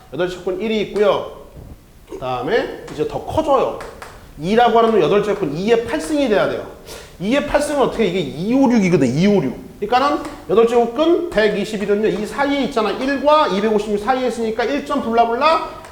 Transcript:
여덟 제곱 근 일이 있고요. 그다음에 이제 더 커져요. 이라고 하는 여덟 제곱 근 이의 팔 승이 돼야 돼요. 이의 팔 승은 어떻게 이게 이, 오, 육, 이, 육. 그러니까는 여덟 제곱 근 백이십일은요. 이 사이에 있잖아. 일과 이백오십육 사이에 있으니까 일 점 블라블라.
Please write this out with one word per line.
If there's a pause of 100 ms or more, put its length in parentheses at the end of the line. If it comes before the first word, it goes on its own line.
(140)
여덟
제곱
근
일이
있고요. (640)
그다음에
이제
더
커져요. (600)
이라고
하는
여덟
제곱
근
이의
팔
승이
돼야
돼요. (540)
이의
팔
승은
어떻게
이게
이,
오,
육,
이,
육. (240)
그러니까는 (260)
여덟
제곱
근
백이십일은요.
이
사이에
있잖아.
일과
이백오십육
사이에
있으니까
일
점
블라블라. (220)